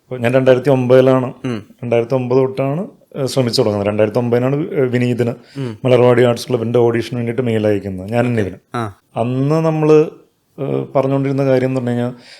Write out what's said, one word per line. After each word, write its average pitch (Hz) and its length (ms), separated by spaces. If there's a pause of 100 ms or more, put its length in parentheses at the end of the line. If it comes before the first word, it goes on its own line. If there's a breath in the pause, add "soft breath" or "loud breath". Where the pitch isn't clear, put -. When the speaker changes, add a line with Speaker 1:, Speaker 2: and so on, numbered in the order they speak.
(200)
Speaker 1:
ഞാൻ 120 140
രണ്ടായിരത്തി 131 360
ഒമ്പതിലാണ്, 131 640 (120)
Speaker 2:
ഉം. 113 180 (200)
Speaker 1:
രണ്ടായിരത്തി 117 320
ഒമ്പത് 127 220
തൊട്ടാണ്, 135 500 (300)
ആ, 139 80
ശ്രമിച്ചു 123 360
തുടങ്ങുന്നത്. 104 260
രണ്ടായിരത്തി 107 300
ഒമ്പതിനാണ് 123 380
വി-, 143 340
വിനീതിന് 120 440 (240 loud breath)
Speaker 2:
ഉം. 120 280
Speaker 1:
മലർവാടി 123 380
ആർട്സ് 120 260
ക്ലബിൻ്റെ 120 300
ഓഡീഷന് 117 380
വേണ്ടിയിട്ട് 117 240
മെയിൽ 110 260
അയക്കുന്നത്. 98 420
ഞാൻ 120 200
Speaker 2:
ഓക്കെ. 117 120
Speaker 1:
ഇവന് 92 140 (200)
Speaker 2:
ആ. 110 240 (160)
Speaker 1:
അന്ന് 131 400
നമ്മൾ, 156 540 (500)
ആ, 135 260 (100)
പറഞ്ഞുകൊണ്ടിരുന്ന 139 500
കാര്യം 131 220
എന്ന് 131 120
പറഞ്ഞു 120 100
കഴിഞ്ഞാൽ, 120 200 (300 loud breath)